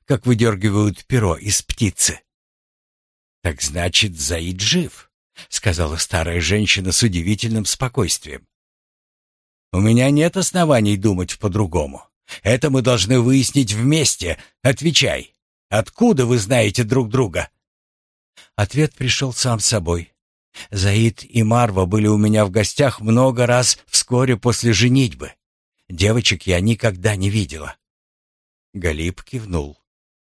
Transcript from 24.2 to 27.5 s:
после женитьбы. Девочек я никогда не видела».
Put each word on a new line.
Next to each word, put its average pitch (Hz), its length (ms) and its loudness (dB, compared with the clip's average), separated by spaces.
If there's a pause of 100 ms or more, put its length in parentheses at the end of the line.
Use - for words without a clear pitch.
после 117 360 0
женитьбы. 120 600 0 (560)
Девочек 98 580 0
я 90 140 2
никогда 104 540 0
не 95 140 -2
видела». 82 460 -6 (1000)